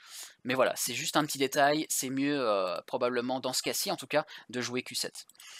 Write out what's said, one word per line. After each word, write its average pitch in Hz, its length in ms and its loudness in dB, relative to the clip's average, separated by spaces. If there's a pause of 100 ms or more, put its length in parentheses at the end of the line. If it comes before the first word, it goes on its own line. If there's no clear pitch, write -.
(440)
Mais 127 100 0
voilà, 127 220 6
c'est - 180 -2
juste 139 240 -2
un 151 80 4
petit 147 120 -4
détail, 143 520 4
c'est - 200 -2
mieux, 139 300 0
euh, 98 480 2
probablement 123 520 0
dans 127 140 -2
ce - 80 -2
cas-ci 151 300 -2
en 175 40 -2
tout 143 120 -10
cas, 147 180 0 (240)
de 123 120 -4
jouer 120 220 -4
Q - 120 -10
sept. - 300 -6 (340)